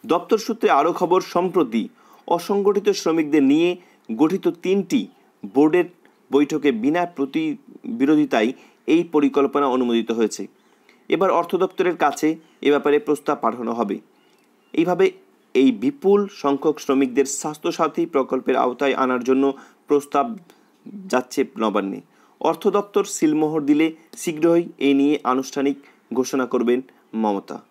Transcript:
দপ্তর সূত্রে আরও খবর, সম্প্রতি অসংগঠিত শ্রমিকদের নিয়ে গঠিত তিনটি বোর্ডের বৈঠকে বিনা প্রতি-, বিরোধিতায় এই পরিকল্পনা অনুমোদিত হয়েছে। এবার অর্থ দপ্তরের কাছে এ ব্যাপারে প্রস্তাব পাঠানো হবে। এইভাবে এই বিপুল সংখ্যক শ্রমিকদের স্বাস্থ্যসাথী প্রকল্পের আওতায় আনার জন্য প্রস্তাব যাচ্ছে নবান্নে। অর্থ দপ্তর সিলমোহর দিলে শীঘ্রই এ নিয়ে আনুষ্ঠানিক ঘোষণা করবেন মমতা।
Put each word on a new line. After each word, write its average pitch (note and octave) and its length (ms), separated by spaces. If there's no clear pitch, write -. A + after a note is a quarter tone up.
দপ্তর F3+ 320
সূত্রে G#3 320
আরও D#3+ 240
খবর, F3+ 280
সম্প্রতি E3+ 680
অসংগঠিত G3 640
শ্রমিকদের D#3+ 540
নিয়ে E3 340
গঠিত E3 320
তিনটি F3 600
বোর্ডের D#3 400
বৈঠকে C#3+ 400
বিনা C#3+ 340
প্রতি-, D#3 500
বিরোধিতায় C3 680
এই E3 160
পরিকল্পনা C#3+ 640
অনুমোদিত A#2+ 440
হয়েছে। A2 360
এবার F3 220
অর্থ E3+ 240
দপ্তরের F3+ 420
কাছে D3+ 380
এ C#3 80
ব্যাপারে C#3+ 300
প্রস্তাব D3 420
পাঠানো A#2 320
হবে। G#2 260
এইভাবে F3 380
এই C3 180
বিপুল C#3+ 580
সংখ্যক C#3+ 500
শ্রমিকদের C3+ 460
স্বাস্থ্যসাথী D#3+ 800
প্রকল্পের C3 500
আওতায় B2 380
আনার B2+ 300
জন্য C3+ 300
প্রস্তাব C#3 500
যাচ্ছে B2+ 380
নবান্নে। G#2 440
অর্থ E3 280
দপ্তর G3+ 360
সিলমোহর D#3 580
দিলে D3+ 340
শীঘ্রই E3+ 460
এ C#3 160
নিয়ে C#3+ 300
আনুষ্ঠানিক C3+ 540
ঘোষণা B2+ 320
করবেন B2 360
মমতা। G#2 580